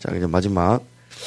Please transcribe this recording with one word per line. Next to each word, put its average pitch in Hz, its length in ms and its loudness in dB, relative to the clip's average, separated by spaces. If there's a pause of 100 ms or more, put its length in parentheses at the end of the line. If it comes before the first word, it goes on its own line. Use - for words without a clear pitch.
자, - 140 -6
이제 90 120 -2
마지막. 92 560 2 (440)